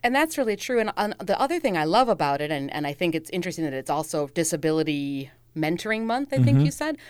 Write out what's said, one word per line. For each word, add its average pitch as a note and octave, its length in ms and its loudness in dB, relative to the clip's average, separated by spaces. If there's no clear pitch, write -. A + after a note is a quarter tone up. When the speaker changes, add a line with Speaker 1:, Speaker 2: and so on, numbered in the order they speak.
Speaker 1:
And B3 120 2
that's D#4+ 240 2
really A3 180 0
true. A#3+ 220 -2
And G#3+ 180 0
on, G#3 220 0
the G3 220 0
other C#4+ 180 2
thing A3 180 0
I D3+ 80 2
love A3+ 240 4
about D3 320 2
it, D3+ 120 -4
and, C#3 200 -4
and D3 140 -4
I D3 60 -4
think E3 220 0
it's D#3+ 160 -4
interesting F3 340 -4
that C#3+ 80 -2
it's C3 180 -6
also D3+ 380 -2
Disability D3+ 1000 0
Mentoring F3 480 -2
Month, B3 280 -2
I C4+ 40 0
think B2 220 6
Speaker 2:
Mm-hmm. D3 80 4
Speaker 1:
you D#3+ 40 2
said. - 280 -4